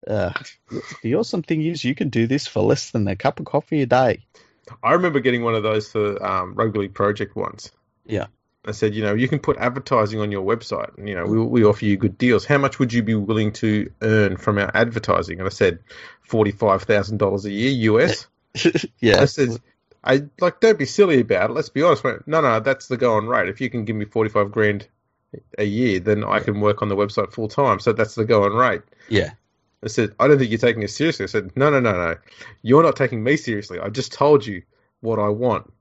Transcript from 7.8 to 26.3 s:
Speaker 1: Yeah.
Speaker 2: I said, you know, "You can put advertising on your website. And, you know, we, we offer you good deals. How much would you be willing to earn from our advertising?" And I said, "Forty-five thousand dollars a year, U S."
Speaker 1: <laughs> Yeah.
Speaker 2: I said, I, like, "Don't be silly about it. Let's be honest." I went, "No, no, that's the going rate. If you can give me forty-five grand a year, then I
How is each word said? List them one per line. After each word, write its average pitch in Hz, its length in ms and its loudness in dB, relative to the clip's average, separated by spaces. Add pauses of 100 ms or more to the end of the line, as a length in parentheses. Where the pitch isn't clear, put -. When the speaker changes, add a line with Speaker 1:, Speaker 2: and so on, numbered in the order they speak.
Speaker 1:
Yeah. 101 200 -4 (380)
Speaker 2:
I 107 60 -10
said, 107 240 -2
you 107 80 -4
know, 104 120 0
"You 120 120 0
can 143 140 -2
put - 180 -2
advertising 113 600 -2
on 104 100 -4
your 98 140 -4
website. 107 520 -4
And, 101 120 -14
you 98 80 -6
know, 87 100 -4
we, 107 140 0
we 120 240 2
offer 104 200 4
you 101 120 2
good 98 200 -2
deals. 120 280 2
How 147 140 2
much 139 200 -2
would 123 140 0
you 117 100 0
be 110 140 0
willing 107 380 0
to 107 360 0 (120)
earn 107 340 2
from 104 220 -2
our 98 140 0
advertising?" 95 680 0
And 92 60 -4
I 95 40 -2
said, 90 300 2 (420)
"Forty-five 101 640 2
thousand 104 340 0
dollars 101 260 0
a 104 60 -6
year, 110 220 -2
U 110 280 4
S." 139 260 0 (280)
Speaker 1:
<laughs> - 120 0 (340)
Yeah. 107 200 4
Speaker 2:
I 135 40 6
said, 120 360 -2 (440)
I, 135 180 2 (180)
like, 175 200 -2
"Don't 220 180 4
be 143 60 -2
silly 165 360 4
about 104 300 2
it. 117 40 -6
Let's 151 160 -6
be 139 120 -2
honest." 160 220 2
I 139 60 0
went, - 180 -10
"No, 160 120 2
no, 117 200 2
that's 131 260 -2
the 127 100 -4
going 110 300 2
rate. 110 220 0
If 104 120 -8
you 131 80 -4
can 113 160 -6
give 110 120 -4
me 104 80 -4
forty-five 107 480 -2
grand 104 340 0 (720)
a 107 60 -2
year, 104 340 0
then 104 240 0
I 101 160 -2